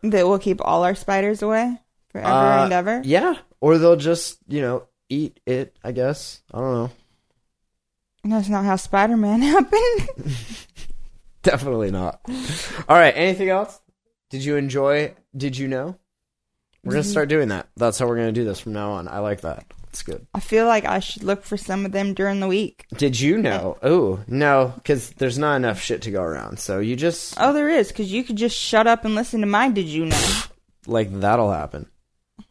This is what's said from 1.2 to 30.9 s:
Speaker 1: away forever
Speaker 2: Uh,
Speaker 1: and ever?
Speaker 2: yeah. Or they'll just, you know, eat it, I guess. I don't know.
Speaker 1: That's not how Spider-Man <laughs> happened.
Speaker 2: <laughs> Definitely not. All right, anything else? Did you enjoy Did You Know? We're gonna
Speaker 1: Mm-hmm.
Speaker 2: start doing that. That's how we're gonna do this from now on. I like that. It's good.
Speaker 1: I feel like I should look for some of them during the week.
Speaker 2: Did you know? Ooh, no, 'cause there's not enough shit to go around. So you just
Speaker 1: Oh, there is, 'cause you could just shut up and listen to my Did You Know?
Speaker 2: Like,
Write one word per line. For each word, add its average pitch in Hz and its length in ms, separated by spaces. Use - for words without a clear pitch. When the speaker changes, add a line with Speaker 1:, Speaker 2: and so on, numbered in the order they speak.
Speaker 1:
away 226 380
forever - 180
Speaker 2:
Uh, 135 360
Speaker 1:
and 139 80
ever? 190 320
Speaker 2:
yeah. 180 320
Or 156 180
they'll 170 180
just, 165 420
you 147 120
know, 127 220
eat 147 380
it, 127 380
I 123 80
guess. 127 500
I - 60
don't 127 160
know. 120 160
Speaker 1:
That's 208 240
not 202 160
how 196 100
Spider-Man 208 680
<laughs> 294 120
happened. 427 540
Speaker 2:
<laughs> 135 100
Definitely 127 480
not. 92 300
All - 80
right, 165 200
anything 185 320
else? 196 320
Did 135 140
you 147 120
enjoy 139 580
Did 131 200
You 135 120
Know? 135 280
We're 123 80
gonna 147 100
Speaker 1:
Mm-hmm. 202 80
Speaker 2:
start 151 180
doing 147 200
that. 98 280
That's 117 220
how 127 80
we're 120 100
gonna 113 160
do 117 120
this 101 160
from 110 120
now 104 200
on. 90 160
I 95 120
like 104 220
that. 76 220
It's - 140
good. - 320
Speaker 1:
I 202 60
feel 220 260
like 226 180
I - 140
should - 260
look 196 180
for - 140
some 196 300
of 190 60
them 196 220
during 196 260
the 190 80
week. 190 360
Speaker 2:
Did 135 220
you 147 200
know? 98 460
Ooh, 123 420
no, 135 480
'cause 135 340
there's 127 200
not 147 180
enough 117 240
shit - 220
to 110 80
go 95 120
around. 65 360
So 98 220
you 110 160
just 165 440
Speaker 1:
Oh, 262 120
there 294 160
is, 302 240
'cause 208 160
you 214 140
could 240 140
just 226 200
shut 220 300
up 233 180
and 220 100
listen 226 260
to 208 60
my 208 220
Did 196 180
You 160 200
Know? 156 260
Speaker 2:
Like, 110 220